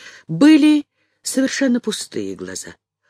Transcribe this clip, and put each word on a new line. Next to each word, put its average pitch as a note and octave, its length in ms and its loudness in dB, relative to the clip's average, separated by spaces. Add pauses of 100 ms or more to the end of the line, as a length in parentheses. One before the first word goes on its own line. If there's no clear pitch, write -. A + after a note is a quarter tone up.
(280)
были D4 580 4 (380)
совершенно C4 560 -2
пустые G2+ 560 -8
глаза. F2+ 400 -14 (340)